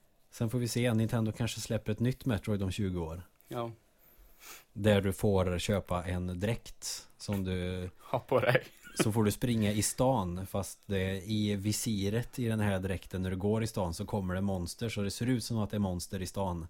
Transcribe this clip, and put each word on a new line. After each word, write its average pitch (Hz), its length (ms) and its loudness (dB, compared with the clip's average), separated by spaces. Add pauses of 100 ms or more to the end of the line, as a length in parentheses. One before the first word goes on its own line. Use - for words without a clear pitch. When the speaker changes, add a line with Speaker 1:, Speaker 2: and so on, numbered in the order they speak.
(300)
Speaker 1:
Sen 117 200 -2
får 127 80 0
vi 120 100 0
se, 120 260 2
Nintendo 110 380 2
kanske 113 280 -2
släpper 110 320 -2
ett 101 80 -2
nytt 123 260 0
Metroid 104 360 0
om 95 80 0
tjugo 92 300 -2
år. 82 220 -6 (260)
Speaker 2:
Ja. 117 220 -6 (1000)
Speaker 1:
Där 101 280 6
du 95 120 0
får 92 460 4
köpa 90 460 0
en 90 360 -2
dräkt - 680 -6 (100)
som 98 260 -2
du 90 460 -2 (100)
Speaker 2:
Ha - 180 -2
på 127 220 4
dig. 123 220 6 (180)
<laughs> - 220 -6
Speaker 1:
så 107 100 2
får 107 120 4
du 104 60 6
springa 110 420 2
i 104 100 2
stan, 95 640 0
fast - 400 -6
det 98 120 0
är 95 320 -2
i 104 260 2
visiret 104 800 -2
i 127 100 -2
den 110 120 0
här 104 200 2
dräkten 92 420 -4
när 92 80 0
du 92 60 -4
går 104 260 2
i 113 40 -2
stan 90 280 -2
så 98 120 -6
kommer 92 280 -2
det 92 60 0
monster, 98 480 -2
så 104 140 -4
det 98 80 -2
ser - 160 -4
ut 123 180 0
som 113 140 -2
att 104 120 0
det 107 60 -4
är - 20 0
monster 92 440 -2
i 90 40 -6
stan. 87 440 -4